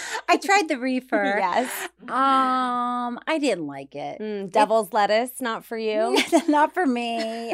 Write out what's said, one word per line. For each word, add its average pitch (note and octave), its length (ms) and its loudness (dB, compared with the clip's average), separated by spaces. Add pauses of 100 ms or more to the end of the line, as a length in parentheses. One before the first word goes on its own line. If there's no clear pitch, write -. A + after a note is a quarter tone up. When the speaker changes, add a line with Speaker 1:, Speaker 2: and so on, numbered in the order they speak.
(280)
Speaker 1:
I F4 100 6
tried G4 300 2
the C4+ 120 -2
reefer. A#3+ 580 0
Speaker 2:
Yes. G#3+ 320 0 (340)
Speaker 1:
Um, B3 1200 0
I D#4+ 120 0
didn't F#3+ 280 0
like C#3 260 -12
it. C#3+ 260 -8
Speaker 2:
Mm, G#3 260 -6
Speaker 1:
It F3+ 60 -12
Speaker 2:
devil's G#3+ 420 2
lettuce, A3 480 2
not A3+ 220 -6
for A#3 140 -10
you. A3 400 0 (160)
Speaker 1:
<laughs> D#4+ 140 4
Not D4+ 260 4
for F4+ 140 0
me. A#3 680 -4